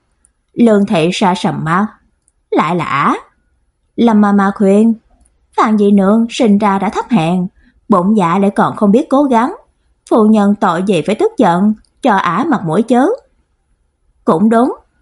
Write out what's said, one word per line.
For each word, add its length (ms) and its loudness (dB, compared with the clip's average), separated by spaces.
Lương 320 2
Thị 280 0
sa 220 0
sầm 280 -6
mặt: 240 -2
"Lại 240 -2
là 100 -4
ả?" 300 -2
Lâm 260 2
Mama 340 2
khuyên: 380 2
"Phan 200 0
Di 140 0
Nương 380 2
sinh 280 0
ra 220 0
đã 100 -4
thấp 200 -6
hèn, 380 -2
bụng 280 2
dạ 220 0
lại 120 0
còn 240 -2
không 160 0
biết 180 2
cố 140 2
gắng. 320 0
Phu 160 2
nhân 300 2
tội 280 -2
gì 220 0
phải 100 -2
tức 220 -2
giận, 360 2
cho 140 0
ả 340 -2
mặt 160 -2
mũi 160 0
chứ?" 340 0
Cũng 240 2
đúng. 260 0